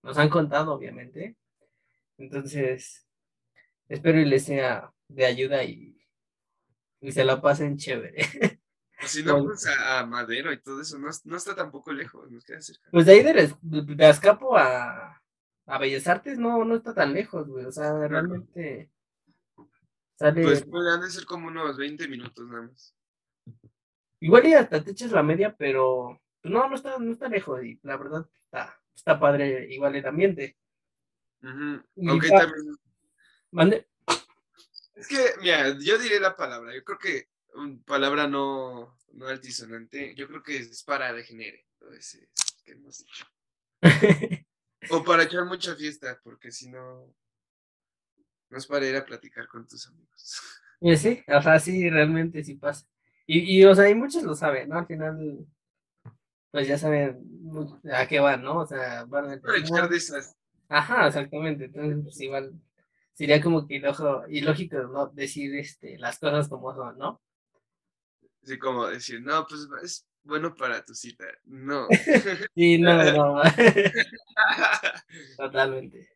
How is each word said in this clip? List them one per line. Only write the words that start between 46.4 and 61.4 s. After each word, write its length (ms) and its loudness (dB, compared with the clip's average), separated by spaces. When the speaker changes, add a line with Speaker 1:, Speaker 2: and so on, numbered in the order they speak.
Speaker 2:
si 180 -18
no, 460 -20
no 80 -16
es 80 -16
para 200 -2
ir 100 -2
a 80 -6
platicar 440 -18
con 200 -20
tus 180 -20
amigos. 540 -20
Speaker 1:
Eh, 160 6
sí, 320 0
o 140 6
sea, 180 6
sí, 300 -2
realmente 540 0
sí 120 -16
pasa. 300 -8
Y, 340 4
y, 40 12
o 100 12
sea, 140 8
y 60 6
muchos 300 -2
lo 100 -4
saben, 340 -2
¿no? 100 -6
Al 80 -6
final, 600 -10
pues 180 -2
ya 80 0
saben 440 -2
mu-, 380 -12
a 160 0
qué 120 0
van, 220 2
¿no? 200 -4
O 40 -6
sea, 380 -10
van 260 -6
a 100 -14
Speaker 2:
Para 180 0
echar 300 -2
de 80 -2
esas. 400 -10
Speaker 1:
Ajá, 380 2
exactamente. 600 -4